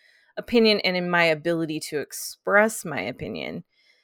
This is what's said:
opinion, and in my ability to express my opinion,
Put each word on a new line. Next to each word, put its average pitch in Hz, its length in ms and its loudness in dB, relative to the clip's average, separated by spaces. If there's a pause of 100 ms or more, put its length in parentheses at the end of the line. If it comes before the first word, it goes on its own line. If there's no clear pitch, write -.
(380)
opinion, 220 440 4
and 180 160 0
in 180 120 -2
my 175 140 4
ability 160 560 0
to 233 200 -6
express - 880 0
my 139 160 -6
opinion, 87 600 -8 (400)